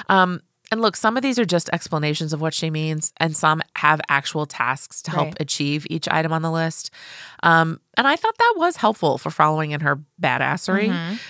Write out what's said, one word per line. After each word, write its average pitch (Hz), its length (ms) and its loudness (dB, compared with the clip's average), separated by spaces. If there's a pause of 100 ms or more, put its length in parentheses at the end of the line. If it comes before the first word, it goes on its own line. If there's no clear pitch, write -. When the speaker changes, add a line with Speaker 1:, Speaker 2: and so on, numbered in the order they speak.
(100)
Speaker 1:
Um, 180 320 4 (300)
and 220 80 -2
look, 220 160 2
some 220 200 0
of 262 60 -2
these 262 160 0
are 240 60 4
just 175 280 0
explanations 156 600 -2
of 156 80 -4
what 160 140 -2
she 160 160 -2
means, 156 480 -2
and 156 180 0
some 156 240 2 (160)
have 151 320 4
actual 143 380 0
tasks - 560 -6
to - 80 -10
help 156 160 0
Speaker 2:
Right. 156 140 -8
Speaker 1:
achieve 147 500 -4
each 160 180 -4
item 160 240 0
on 160 100 0
the 165 80 -2
list. 160 400 -4 (520)
Um, 165 380 4 (160)
and 254 120 4
I 294 80 4
thought 440 220 -2
that 466 180 4
was 339 220 0
helpful 170 400 2
for - 120 -6
following 156 420 2
in 147 80 -4
her 143 200 0 (200)
badassery, 151 680 0
Speaker 2:
Mm-hmm. 175 260 -2 (160)